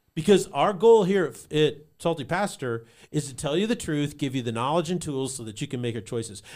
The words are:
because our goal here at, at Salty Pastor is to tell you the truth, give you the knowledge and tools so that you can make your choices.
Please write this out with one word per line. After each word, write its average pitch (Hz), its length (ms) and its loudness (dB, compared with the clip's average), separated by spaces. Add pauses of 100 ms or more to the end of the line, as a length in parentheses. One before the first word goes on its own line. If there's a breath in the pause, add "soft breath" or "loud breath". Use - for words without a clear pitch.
(140)
because 175 380 4
our 156 200 2
goal 220 300 8
here 175 320 2 (160)
at, - 20 -8
at 151 220 2 (240)
Salty 165 240 -2
Pastor 131 600 -4 (260 loud breath)
is 147 160 -4
to 131 80 -14
tell 147 220 -2
you 202 100 2
the 233 80 0
truth, 147 440 -4
give 135 180 -4
you 127 60 -2
the 117 100 -4
knowledge 147 360 -2
and 180 140 -4
tools 135 320 -6
so 120 80 -12
that 110 180 -12
you 147 60 -4
can 123 140 -6
make 120 140 -4
your 113 60 -6
choices. 113 400 -8 (160 loud breath)